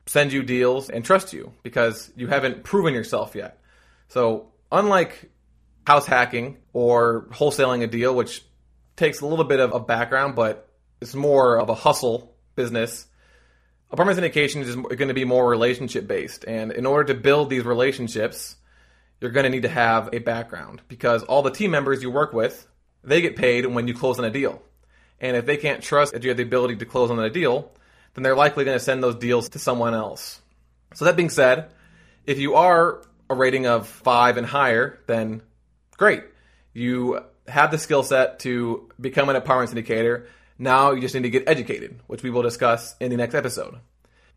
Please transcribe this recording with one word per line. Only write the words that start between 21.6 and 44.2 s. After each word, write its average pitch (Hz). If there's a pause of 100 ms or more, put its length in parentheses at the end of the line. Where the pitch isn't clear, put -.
members 135
you 123
work 147
with, 117 (360)
they 151
get 170
paid 123
when 120
you 120
close 123
on 123
a 110
deal. 120 (580)
And 123
if 120
they 147
can't 147
trust 143
that 110
you 127
have 120
the 123
ability 120
to 117
close 120
on 117
a 110
deal, 139 (420)
then 131
they're 131
likely 143
gonna 131
send 131
those 120
deals 117
to 143
someone 120
else. - (520)
So -
that 175
being 170
said, 131 (540)
if 139
you 139
are 170 (260)
a 135
rating 131
of 117
five 123
and 120
higher, 127
then 113 (560)
great. 196 (500)
You 123 (240)
have 147
the 156
skill 143
set 131
to 120 (100)
become 135
an 135
apartment 127
syndicator. 117 (320)
Now 131
you 131
just 127
need 131
to 123
get 127
educated, 127
which -
we 127
will 120
discuss 117
in 123
the 123
next 120
episode. 123 (580)